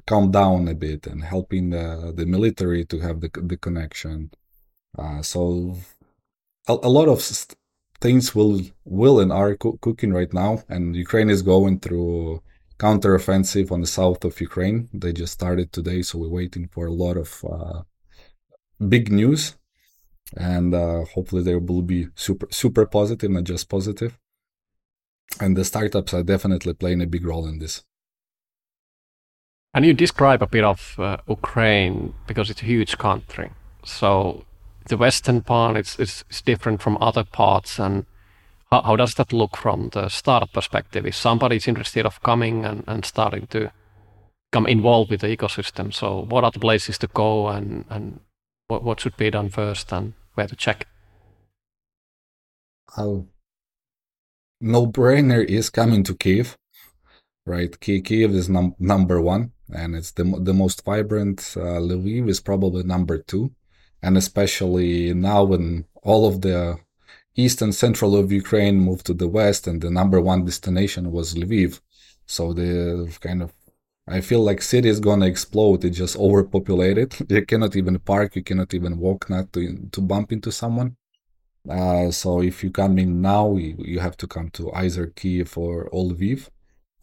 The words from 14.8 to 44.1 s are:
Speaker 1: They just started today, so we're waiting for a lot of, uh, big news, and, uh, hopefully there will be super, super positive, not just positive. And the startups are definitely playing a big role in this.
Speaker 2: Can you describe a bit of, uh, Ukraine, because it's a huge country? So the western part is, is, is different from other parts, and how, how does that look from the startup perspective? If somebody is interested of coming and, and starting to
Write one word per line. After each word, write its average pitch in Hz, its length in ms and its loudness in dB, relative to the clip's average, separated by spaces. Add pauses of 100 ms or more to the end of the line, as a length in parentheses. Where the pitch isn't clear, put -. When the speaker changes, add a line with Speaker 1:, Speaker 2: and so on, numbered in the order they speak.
Speaker 1:
They 90 200 -4
just 85 180 -6
started 90 400 -2
today, 90 300 -4
so 87 180 -6
we're 82 80 -6
waiting 87 400 -6
for 85 200 -8
a 85 60 -4
lot 87 220 -2
of, 80 340 -8
uh, 82 320 -10 (1040)
big 107 240 4
news, 123 440 2 (800)
and, 87 380 0
uh, 85 320 0
hopefully 90 380 -4
there 87 160 0
will 90 220 -2
be 87 340 -2
super, - 360 -4
super 110 340 2
positive, 104 460 -2
not 90 140 -2
just 87 240 -6
positive. 104 480 -6 (1200)
And 95 160 2
the 92 100 0
startups 104 480 -2
are 90 100 0
definitely 92 500 0
playing 90 280 -2
a 85 60 -2
big 85 180 -4
role 82 220 -4
in 78 120 -8
this. - 240 -12 (1900)
Speaker 2:
Can 135 100 4
you 160 100 8
describe 135 480 4
a 101 60 -2
bit 110 160 2
of, 101 360 0
uh, 98 180 -4 (100)
Ukraine, 104 840 0 (140)
because 107 220 -2
it's - 120 -12
a 107 40 -8
huge 110 320 0
country? 98 540 -4 (340)
So 98 600 0 (420)
the 113 100 -2
western 120 440 2
part 117 360 2
is, - 200 -6
is, - 320 -4
is - 120 -12
different 110 400 0
from 107 200 0
other 113 220 0
parts, - 560 0
and 98 260 -2 (640)
how, 120 100 6
how 110 140 2
does 120 200 0
that - 180 -2
look 113 240 0
from 107 320 -2
the 101 200 -4
startup 120 440 0
perspective? 101 520 -4
If 90 100 -6
somebody 117 400 2
is 104 120 -4
interested 113 380 -2
of - 180 -4
coming 113 420 0
and, 107 220 -8
and 107 180 -6
starting 104 420 -4
to 107 240 -6 (800)